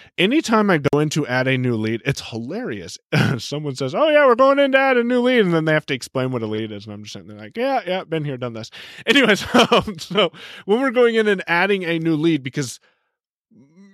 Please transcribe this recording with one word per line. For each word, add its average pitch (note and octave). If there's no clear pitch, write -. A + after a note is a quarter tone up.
anytime G#3+
I E3
go C#3+
in D3+
to D3+
add B2+
a C3
new B2+
lead, A2
it's -
hilarious. A#2+
<laughs> A#2+
Someone C#3+
says, C3+
"Oh, C#4+
yeah, D4
we're A#3+
going C4+
in C#4
to C4+
add C4+
a A#3+
new B3
lead," B3
and F3
then D#3+
they D#3
have D3+
to C#3+
explain C3
what B2
a A2+
lead G#2+
is, G2+
and G#2
I'm G#2
just G#2+
sitting G2+
there G#2
like, G#2+
"Yeah, C4
yeah, F#3
been D#3
here, C3+
done A#2+
this." A2
<laughs> -
Anyways, G#3+
um, G3+
so F#3
when G#3+
we're C4+
going A#3
in G#3+
and F#3
adding F#3
a E3+
new D#3+
lead, D3+
because C3